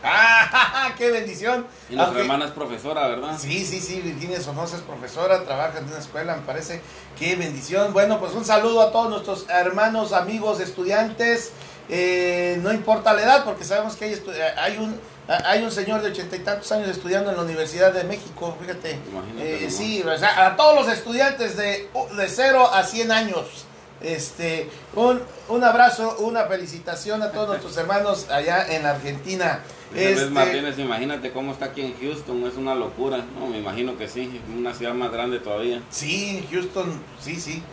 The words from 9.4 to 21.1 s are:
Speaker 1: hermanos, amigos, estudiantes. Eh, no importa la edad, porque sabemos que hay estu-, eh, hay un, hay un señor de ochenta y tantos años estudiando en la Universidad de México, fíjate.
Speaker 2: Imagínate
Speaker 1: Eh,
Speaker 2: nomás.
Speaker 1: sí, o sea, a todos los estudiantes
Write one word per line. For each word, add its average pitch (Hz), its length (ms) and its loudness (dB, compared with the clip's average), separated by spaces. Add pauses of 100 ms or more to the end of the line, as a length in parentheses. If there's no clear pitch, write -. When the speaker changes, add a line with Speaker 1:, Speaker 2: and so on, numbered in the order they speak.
Speaker 1:
hermanos, 196 640 2
amigos, 202 460 0
estudiantes. 220 920 0 (380)
Eh, 180 720 0
no 196 100 0
importa 214 420 2
la 214 100 2
edad, 269 200 8
porque - 220 -6
sabemos 214 300 0
que 214 100 -8
hay 214 80 -4
estu-, 190 200 -8
eh, 156 240 0
hay 196 200 -2
un, 220 200 -4 (300)
hay 180 340 2
un 226 100 -4
señor 208 300 -2
de 208 100 -2
ochenta 180 260 -8
y - 20 -8
tantos 202 320 -4
años 214 160 0
estudiando 190 440 -2
en 185 60 -2
la 170 60 -2
Universidad 165 480 4
de 180 140 -2
México, 175 560 -8
fíjate. 165 360 -8 (140)
Speaker 2:
Imagínate 113 440 -6
Speaker 1:
Eh, 151 60 -6
Speaker 2:
nomás. - 140 -4
Speaker 1:
sí, 208 260 -2
o 160 160 0
sea, 185 300 6
a 190 80 2
todos 302 200 10 (100)
los 226 80 2
estudiantes 240 640 0